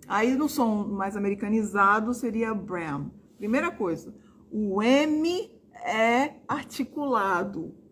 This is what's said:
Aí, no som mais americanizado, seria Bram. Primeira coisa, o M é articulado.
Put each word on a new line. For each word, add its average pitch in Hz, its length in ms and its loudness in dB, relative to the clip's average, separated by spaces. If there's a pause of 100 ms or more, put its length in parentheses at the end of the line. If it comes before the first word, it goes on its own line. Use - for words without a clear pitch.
Aí, 226 280 2
no 294 140 2
som 220 360 0
mais 196 320 -4
americanizado, 208 960 2
seria 226 400 -2
Bram. 160 560 -6 (260)
Primeira 262 340 0
coisa, 180 440 -4 (360)
o 208 320 -2
M 302 680 2 (340)
é 233 500 2 (120)
articulado. 208 1300 -2 (180)